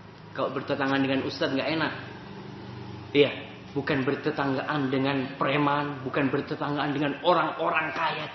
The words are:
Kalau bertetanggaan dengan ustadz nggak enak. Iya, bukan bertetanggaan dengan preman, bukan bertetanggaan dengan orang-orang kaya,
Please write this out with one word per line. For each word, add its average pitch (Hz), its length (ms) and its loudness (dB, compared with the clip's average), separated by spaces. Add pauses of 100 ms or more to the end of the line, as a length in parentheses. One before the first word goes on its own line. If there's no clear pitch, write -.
(360)
Kalau 131 160 0
bertetanggaan 135 480 2
dengan 135 240 2
ustadz 139 320 0
nggak 131 140 0 (100)
enak. 151 140 0 (1200)
Iya, 139 160 8 (400)
bukan 139 320 0
bertetanggaan 139 880 0
dengan 135 480 0
preman, 143 640 2
bukan 135 240 2
bertetanggaan 143 640 0
dengan 143 320 0
orang-orang 160 720 2
kaya, 156 400 -2